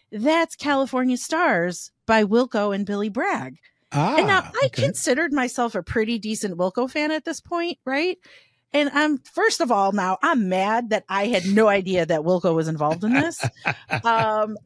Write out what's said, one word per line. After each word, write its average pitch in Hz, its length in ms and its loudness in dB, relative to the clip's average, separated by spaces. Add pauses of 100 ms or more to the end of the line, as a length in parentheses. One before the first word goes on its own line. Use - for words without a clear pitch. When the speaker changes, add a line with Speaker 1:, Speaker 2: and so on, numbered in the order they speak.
(100)
Speaker 1:
"That's 311 460 0
California 262 600 0
Stars 220 760 -2 (120)
by 220 200 4
Wilco 208 500 2
and 202 100 -2
Billy 202 260 -4
Bragg." 214 480 -6 (340)
Speaker 2:
Ah, 180 240 2
Speaker 1:
And 381 100 4
now 392 140 4
I 494 260 -2
Speaker 2:
okay. - 160 -2
Speaker 1:
considered 294 500 0
myself 247 440 -2
a 170 80 -6
pretty 226 340 -2
decent 208 400 -6
Wilco 240 320 -2
fan 302 220 -2
at 311 120 -4
this 330 160 -6
point, 339 440 -6
right? 302 340 -2 (560)
And 285 200 2
I'm, 294 240 2
first - 420 -2
of 269 100 0
all, 196 220 2
now 185 300 0
I'm 269 260 2
mad 208 420 0
that 214 160 -2
I 202 200 -2
had 196 180 0
no 208 240 4
idea 185 380 2
that 156 160 0
Wilco 175 320 2
was 160 140 0
involved 160 360 -2
in 226 80 2
this. 302 380 0
Speaker 2:
<laughs> - 40 -20 (500)
Speaker 1:
Um, 220 600 0